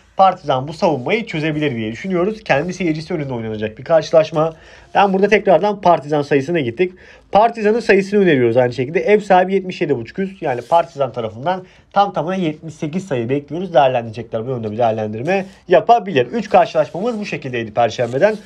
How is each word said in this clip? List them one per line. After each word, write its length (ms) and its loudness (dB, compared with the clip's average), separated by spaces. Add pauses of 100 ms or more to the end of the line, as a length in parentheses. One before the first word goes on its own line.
(160)
Partizan 520 2
bu 40 -12
savunmayı 540 -2
çözebilir 500 -4
diye 160 -4
düşünüyoruz. 520 -4
Kendi 300 -2
seyircisi 400 -4
önünde 180 -6
oynanacak 460 -6
bir 60 -16
karşılaşma. 680 2 (420)
Ben 180 4
burada 160 2
tekrardan 520 2
Partizan 420 2
sayısına 380 0
gittik. 320 -2 (400)
Partizan'ın 480 4
sayısını 400 2
öneriyoruz 360 4
aynı 160 2
şekilde. 280 -2
Ev 200 4
sahibi 340 2
yetmiş 260 -4
yedi 160 0
buçuk 220 -10
üst. 240 -6
Yani 180 -2
Partizan 520 0
tarafından 520 -6 (280)
tam 200 2
tamına 220 -4
yetmiş 400 -6
sekiz 320 -6
sayı 220 -4
bekliyoruz. 460 -6
Değerlendirecekler, 720 0
bu 40 -8
yönde 220 -6
bir 60 -8
değerlendirme 680 -2 (220)
yapabilir. 580 2
Üç 220 -6
karşılaşmamız 720 0
bu 60 -8
şekildeydi 480 -8
Perşembeden. 720 0